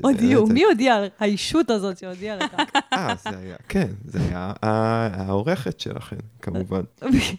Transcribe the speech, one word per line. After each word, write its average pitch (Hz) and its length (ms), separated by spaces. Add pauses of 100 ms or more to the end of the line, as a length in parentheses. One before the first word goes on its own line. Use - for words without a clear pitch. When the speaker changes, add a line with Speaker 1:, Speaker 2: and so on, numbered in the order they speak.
Speaker 1:
הודיעו, 240 400
Speaker 2:
באמת 220 100
Speaker 1:
מי 294 100
הודיע? 254 360 (200)
הישות 208 500
הזאת 196 280
שהודיעה 190 380
לך. 294 160 (240)
Speaker 2:
<laughs> - 180
אה, 170 200 (100)
זה 220 60 (100)
היה, 92 160 (140)
כן, 123 180 (180)
זה - 140 (100)
היה 90 320
ה-, 110 640
העורכת 110 560
שלכם, - 360 (260)
כמובן. 92 400 (200)
Speaker 1:
<laughs> 262 100 (280)